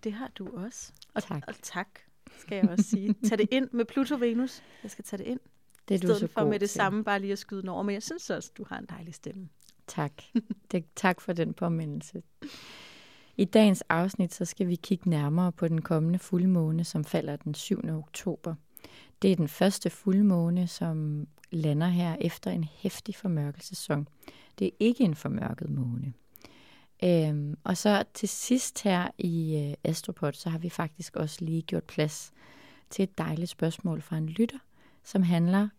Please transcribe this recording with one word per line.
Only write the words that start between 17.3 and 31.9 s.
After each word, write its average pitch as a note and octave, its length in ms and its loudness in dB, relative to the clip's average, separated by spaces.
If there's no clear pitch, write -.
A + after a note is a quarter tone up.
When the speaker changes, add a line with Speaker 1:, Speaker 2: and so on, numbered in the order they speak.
Speaker 2:
den D3 180 -6
syvende - 420 -4
oktober. D#3+ 580 -8
Det G3 100 6
er F3 40 4
den D#3 120 2
første F3+ 420 2
fuldmåne, F3+ 760 4
som D#3 600 -4
lander D#3 380 2
her F3 320 2
efter F3 300 -2
en F3 140 0
heftig - 520 -6
formørkelsessæson. D3 920 -2
Det F#3+ 80 2
er F3+ 40 0
ikke A#3+ 240 4
en E3 100 4
formørket - 560 -4
måne. B2+ 420 -2
Øhm, D3+ 600 2
og F#3 120 0
så G#3 280 4
til - 140 -4
sidst - 540 -2
her F3+ 260 2
i, E3 380 0
øh, C#3+ 60 -4
Astropod, D#3+ 420 -2
så - 180 -6
har E3 80 -2
vi E3+ 100 -4
faktisk - 480 -6
også D#3 280 -4
lige D#3+ 180 -2
gjort E3 220 -4
plads - 480 -2